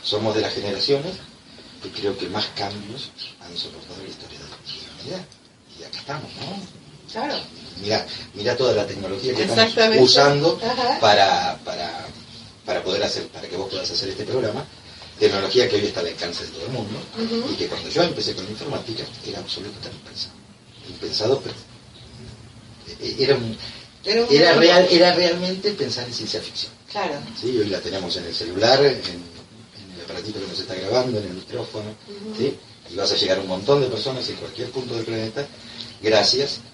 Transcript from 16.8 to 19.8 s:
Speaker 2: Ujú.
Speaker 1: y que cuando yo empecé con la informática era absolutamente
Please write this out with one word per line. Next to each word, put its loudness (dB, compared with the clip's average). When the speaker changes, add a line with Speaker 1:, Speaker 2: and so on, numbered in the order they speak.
Speaker 2:
Ujú. -2
Speaker 1:
y -2
que -2
cuando -6
yo 4
empecé -2
con -10
la -10
informática -8
era -8
absolutamente -10